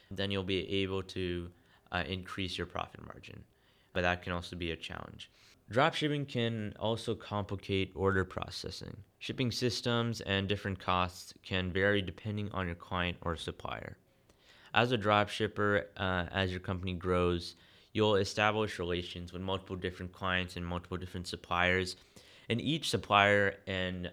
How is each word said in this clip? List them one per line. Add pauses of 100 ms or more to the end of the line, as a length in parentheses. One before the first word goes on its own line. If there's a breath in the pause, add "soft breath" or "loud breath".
then
you'll
be (180)
able
to, (420 soft breath)
uh,
increase
your
profit
margin, (540 soft breath)
but
that
can
also
be
a
challenge. (400 loud breath)
Dropshipping
can
also
complicate
order
processing. (220)
Shipping
systems
and
different
costs
can
vary
depending
on
your
client
or
supplier. (800 loud breath)
As
a
dropshipper, (120)
uh,
as
your
company
grows, (360 loud breath)
you'll
establish
relations
with
multiple
different
clients
and
multiple
different
suppliers. (540 loud breath)
And
each
supplier (100)
and